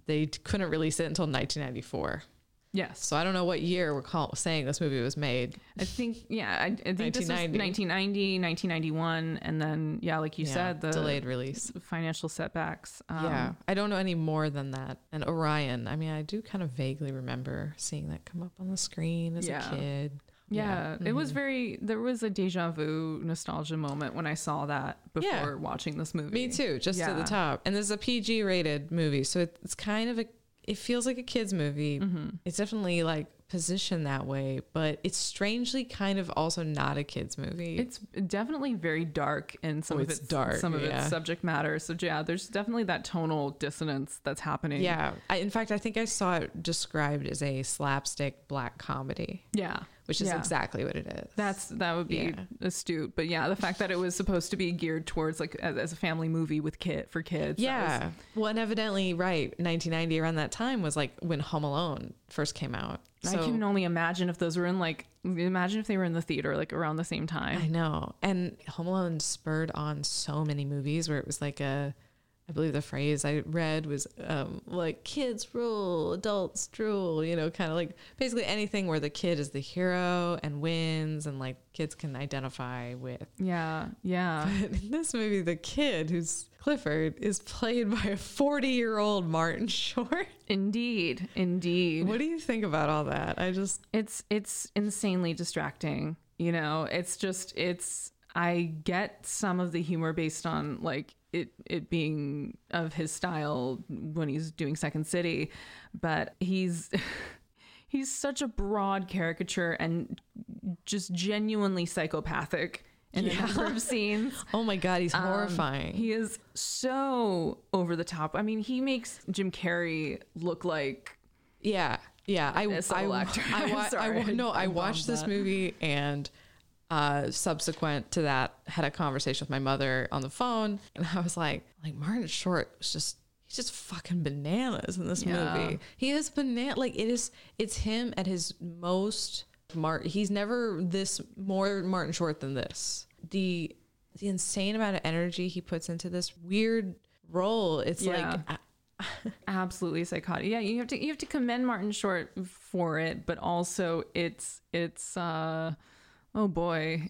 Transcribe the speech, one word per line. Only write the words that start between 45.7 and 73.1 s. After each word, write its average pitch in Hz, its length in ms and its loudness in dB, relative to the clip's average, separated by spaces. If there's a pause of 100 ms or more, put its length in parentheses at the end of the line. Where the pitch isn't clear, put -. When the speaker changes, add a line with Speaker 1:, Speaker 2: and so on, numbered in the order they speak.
Speaker 1:
I 208 80 2
think 214 180 -4
I 226 80 2
saw 185 320 2
it - 260 -4
described 147 640 0
as - 160 -2
a 135 200 0
slapstick 139 840 -2
black 135 300 -4
comedy. - 720 -4
Speaker 2:
Yeah. 190 280 0 (260)
Speaker 1:
Which - 140 0
is 196 80 2
Speaker 2:
Yeah. 170 80 2
Speaker 1:
exactly - 480 0
what - 120 -2
it - 100 -6
is. - 280 -10
Speaker 2:
That's, 196 340 -2
that 170 280 0
would 175 120 -2
be 170 80 0
Speaker 1:
Yeah. 165 240 -2 (200)
Speaker 2:
astute. 170 560 -2
But 160 120 2
yeah, 160 200 2
the 190 80 2
fact 185 220 0
that 190 120 2
it 180 80 2
was 180 160 0
supposed 185 360 2
to 202 60 -2
be 185 160 2
geared 160 340 0
towards, 156 340 0
like, - 160 -4
as, 143 220 -2
as 160 140 -2
a 160 40 -8
family 165 320 0
movie 160 320 2
with 151 180 -2
kid, 151 300 -2
for 165 140 -4
kids. 151 400 -2
That 262 200 0
was 170 80 0 (120)
Speaker 1:
Yeah. 170 80 -2 (240)
Well, 214 140 2
and 220 100 0
evidently, 208 560 2
right, 170 440 2
nineteen 170 340 0
ninety, 160 280 2
around 160 160 2
that 151 160 0
time 240 300 0
was, 156 140 0
like, 147 240 2
when 165 200 0
Home 151 240 -2
Alone 147 480 0 (160)
first - 260 -2
came 127 200 -4
out. - 260 -6 (260)
Speaker 2:
I 269 60 2
Speaker 1:
So 214 140 2
Speaker 2:
can 226 160 2
only 202 220 4
imagine 175 440 2
if 170 80 0
those 170 220 2
were 175 80 4
in, 180 120 2
like, 165 280 0 (180)
imagine 185 560 2
if 214 60 -4
they 208 100 2
were 185 80 4
in 170 80 2
the 165 80 2
theater, 151 340 0
like, 156 200 -2
around 156 220 0
the 165 80 0
same 160 220 -2
time. 160 360 -2
Speaker 1:
I 160 60 4
know. 165 520 0
And 180 380 0 (100)
Home - 200 -4
Alone 180 320 2
spurred 160 540 0
on 151 300 -2
so 151 400 0
many 143 220 0
movies 143 420 0
where 151 80 2
it 135 100 -2
was, - 140 -4
like, 143 200 -4
a, 139 340 0 (520)
I 165 60 -10
believe 151 220 0
the 147 80 0
phrase 143 420 0